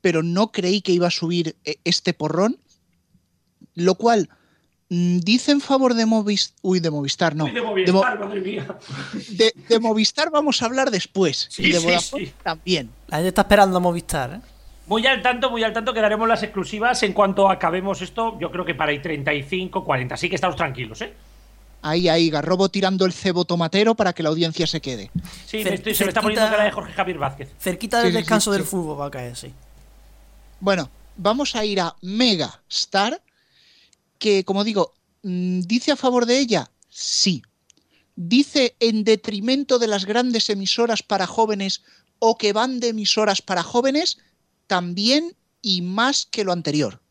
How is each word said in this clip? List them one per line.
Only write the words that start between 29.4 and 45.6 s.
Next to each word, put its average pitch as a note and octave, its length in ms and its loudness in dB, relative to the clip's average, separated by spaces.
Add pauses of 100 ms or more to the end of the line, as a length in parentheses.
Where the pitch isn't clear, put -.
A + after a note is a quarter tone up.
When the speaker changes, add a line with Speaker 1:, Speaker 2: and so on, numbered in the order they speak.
Speaker 1:
Bueno, F#3+ 300 0 (280)
vamos A3+ 360 0
a G#3+ 120 -2
ir G3 140 -2
a E3+ 200 -2
Megastar, G#3 1200 -2 (960)
que, G3+ 260 2
como G3 200 0
digo, G3+ 300 0 (280)
mm, F3+ 440 -2
¿dice A#3+ 260 0
a C4+ 40 2
favor B3 280 2
de A#3+ 140 2
ella? A3+ 320 0 (180)
Sí. - 540 -2 (760)
¿Dice A#3+ 640 2
en A3 240 2
detrimento A3+ 760 0
de A#3 80 0
las G3+ 200 -2
grandes A#3 420 0
emisoras G3+ 540 0
para F#3+ 240 -2
jóvenes G3+ 580 -2 (340)
o A3+ 200 2
que G#3 160 0
van B3 260 0
de A#3+ 80 -2
emisoras G#3+ 540 0
para F3+ 200 -2
jóvenes? C4+ 560 0 (480)
También G#3 680 0 (280)